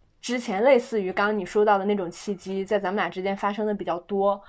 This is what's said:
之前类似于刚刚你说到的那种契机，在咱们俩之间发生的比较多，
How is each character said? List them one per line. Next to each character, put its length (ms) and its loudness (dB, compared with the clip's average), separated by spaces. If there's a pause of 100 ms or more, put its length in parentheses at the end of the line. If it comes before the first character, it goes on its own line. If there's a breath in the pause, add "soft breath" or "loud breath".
(200)
之 180 -4
前 240 -2
类 160 6
似 240 -2
于 100 -4
刚 140 2
刚 100 0
你 80 -4
说 200 4
到 120 6
的 80 -2
那 120 2
种 120 -2
契 280 -6
机， 280 -6
在 140 0
咱 120 -2
们 60 -4
俩 120 0
之 120 -8
间 160 -2
发 160 -2
生 140 -2
的 80 0
比 100 -8
较 140 -2
多， 500 0